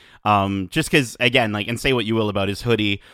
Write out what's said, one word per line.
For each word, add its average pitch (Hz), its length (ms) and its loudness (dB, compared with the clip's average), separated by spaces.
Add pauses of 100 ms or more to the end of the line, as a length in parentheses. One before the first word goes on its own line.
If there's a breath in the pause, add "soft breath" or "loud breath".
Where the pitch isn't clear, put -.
(260 soft breath)
Um, 98 440 0
just - 220 -2
'cause, 139 300 2
again, 120 320 2
like, 104 160 -6
and 117 100 -6
say 135 140 0
what 120 100 0
you 110 120 -2
will 107 120 2
about 98 220 -2
his 98 140 -6
hoodie 107 380 0 (120 soft breath)